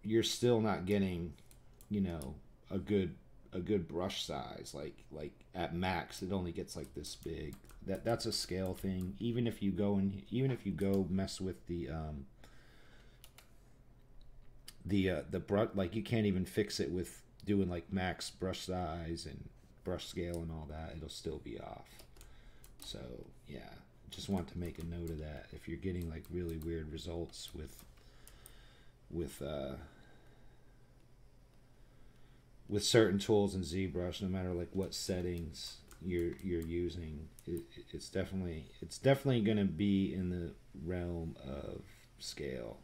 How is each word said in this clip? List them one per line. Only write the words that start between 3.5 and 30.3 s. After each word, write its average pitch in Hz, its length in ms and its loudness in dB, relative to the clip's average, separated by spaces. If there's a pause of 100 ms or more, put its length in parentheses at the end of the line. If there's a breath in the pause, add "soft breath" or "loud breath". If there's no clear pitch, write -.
a 95 60 -2
good 90 280 2
brush 87 380 -2
size, - 500 -6
like, 71 200 -8 (160)
like, 76 220 -8 (220)
at 85 200 -2
max, 90 460 0
it 92 100 -2
only 90 200 0
gets, 87 240 -6
like, 76 180 -8
this - 220 -8
big. 78 400 -6 (300)
That, 95 180 -2
that's 113 220 0
a 110 60 0
scale 92 420 0
thing. 92 460 -2
Even 117 280 2
if 110 140 -2
you 101 100 4
go 101 240 4
and, 98 340 2
even 131 220 4
if 117 140 -4
you 98 60 0
go 98 380 4
mess 95 300 0
with 92 280 -4
the, 85 220 -2
um, 78 360 -4 (2500 loud breath)
the, 95 240 6
uh, 80 200 2
the 95 100 0
brush, 101 360 4
like, 92 200 2
you 107 80 0
can't 110 220 4
even 92 200 6
fix - 340 0
it 78 120 2
with - 300 -4 (240)
doing, 98 240 4
like, 87 220 -4
max 92 380 0
brush 92 320 -2
size 82 640 -2
and 69 240 -10 (340)
brush 90 240 -2
scale 87 300 -2
and 82 140 -4
all 78 180 -6
that. 80 260 -6
It'll 78 140 -8
still 78 300 -6
be 58 200 -8
off. - 280 -10 (960 loud breath)
So, - 160 -8 (480)
yeah, - 220 -12 (400)
just - 200 -8
want 92 200 2
to - 80 -8
make 85 220 -4
a 82 60 -6
note 85 240 -4
of 80 100 -4
that. 76 320 -8
If - 160 -12
you're 82 100 -4
getting, 87 320 -2
like, 80 220 -6
really 87 260 -2
weird 80 340 -4
results 82 640 -6
with, 73 220 -10 (1300 loud breath)
with, 82 320 -4
uh, 69 340 -4 (3000 loud breath)